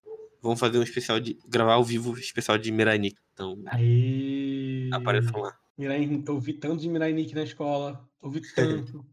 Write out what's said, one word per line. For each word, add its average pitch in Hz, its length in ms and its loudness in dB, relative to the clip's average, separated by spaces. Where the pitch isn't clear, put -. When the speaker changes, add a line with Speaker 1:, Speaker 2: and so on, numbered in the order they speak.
Speaker 1:
vamos 117 180 0
fazer 120 180 4
um 120 60 6
especial 117 380 -2
de, 113 260 -6
gravar 113 280 6
ao 120 100 6
vivo, 117 340 -4
especial - 380 0
de 110 120 -2
Mirai 110 280 4
Nikki. 101 240 -2
Então, 95 240 -10
Speaker 2:
Aê! 131 1200 2
Speaker 1:
apareçam 113 480 0
lá. 101 180 -8
Speaker 2:
Mirai, 143 500 -2
eu 147 120 -2
vi 131 140 -6
tanto 151 280 -4
de 165 80 -4
Mirai 160 240 0
Nikki 156 200 -4
na 156 100 -4
escola, 143 640 -6
eu 139 80 -10
vi 156 120 -6
tanto, - 600 -2